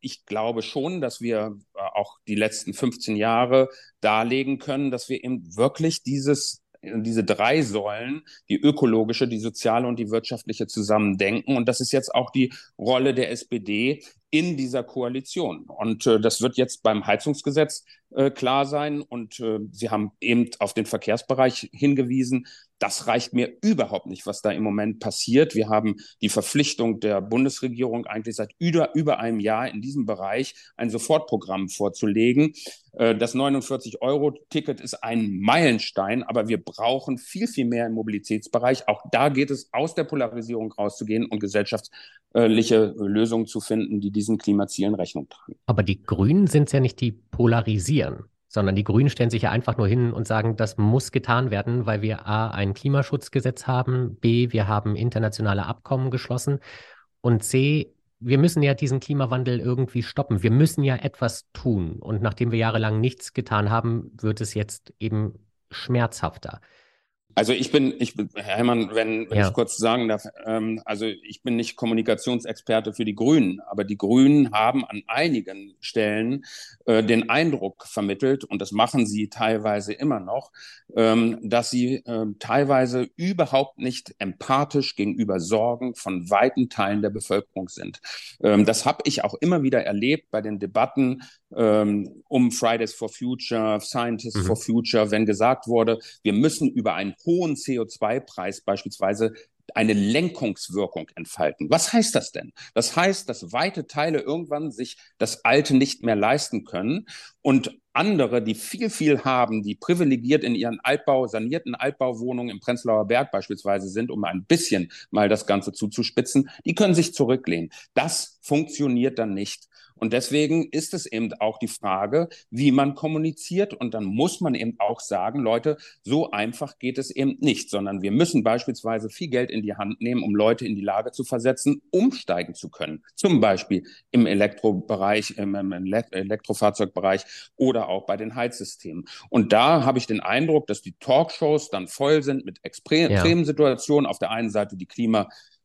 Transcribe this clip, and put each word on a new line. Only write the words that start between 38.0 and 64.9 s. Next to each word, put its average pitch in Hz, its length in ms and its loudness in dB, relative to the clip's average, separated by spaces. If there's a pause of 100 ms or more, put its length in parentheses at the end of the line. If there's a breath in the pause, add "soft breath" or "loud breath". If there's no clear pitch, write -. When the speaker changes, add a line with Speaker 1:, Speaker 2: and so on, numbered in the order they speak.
Speaker 1:
Auch 107 140 0 (100)
da 127 160 4
geht 139 240 0
es, - 200 -10
aus 151 220 -2
der 165 100 -2
Polarisierung 117 680 -4
rauszugehen 107 540 -2
und 113 120 -4
gesellschaftliche 110 1600 2
Lösungen 110 500 0
zu 110 140 -6
finden, 110 400 -2
die 101 100 -2 (140)
diesen 107 140 0
Klimazielen 101 560 0
Rechnung 82 340 -6
tragen. - 380 -20
Speaker 2:
Aber 104 160 4
die 98 200 -2
Grünen 147 440 4
sind's 147 260 4
ja 139 80 4
nicht, 127 200 0
die 117 120 0
polarisieren, 113 1120 0 (240)
sondern 98 260 2
die 101 100 2
Grünen 120 260 4
stellen - 200 0
sich 110 120 -2
ja 104 80 2
einfach 117 260 0
nur 107 100 2
hin 120 260 2
und 110 140 -4
sagen, 110 300 0
das 107 220 -2
muss 110 340 2
getan 123 380 2
werden, 113 340 -2
weil 107 160 0
wir 107 260 -4
A, 110 240 0
ein 98 220 -2
Klimaschutzgesetz 139 920 -2
haben, 127 500 0
B, 120 340 2
wir 110 160 2
haben 104 300 0
internationale 107 720 0
Abkommen 131 440 -4
geschlossen 127 500 -4 (600 loud breath)
und 117 220 2
C, 143 500 2 (280)
wir 123 180 4
müssen 160 240 4
ja 143 100 4
diesen 135 280 0
Klimawandel 127 600 0
irgendwie 123 420 0
stoppen. 110 400 -2
Wir 110 80 4
müssen 147 320 4
ja 131 140 2
etwas - 560 -4
tun. 92 480 -2
Und 104 220 -4
nachdem 113 300 0
wir 117 60 2
jahrelang 110 420 2
nichts - 340 -4
getan 104 360 0
haben, 113 460 -2
wird 107 240 -2
es 107 140 -6
jetzt - 440 -6